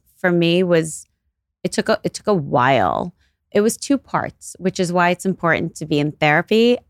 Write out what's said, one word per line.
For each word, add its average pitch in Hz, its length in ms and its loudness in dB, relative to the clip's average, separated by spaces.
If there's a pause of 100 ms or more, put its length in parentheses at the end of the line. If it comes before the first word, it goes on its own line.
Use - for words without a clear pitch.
(180)
for 180 140 0
me 170 320 2
was, 165 420 -2 (580)
it 180 80 -6
took - 180 -4
a, 220 140 0
it - 120 -6
took - 100 -18
a 214 80 2
while. 139 800 0 (380)
It 208 100 2
was 226 160 0
two 277 200 -2
parts, - 600 -8
which 185 220 -4
is 175 100 -2
why 175 200 2
it's 180 140 -4
important 170 500 -2
to 160 100 -10
be 156 120 0
in 147 140 0
therapy 214 640 2 (120)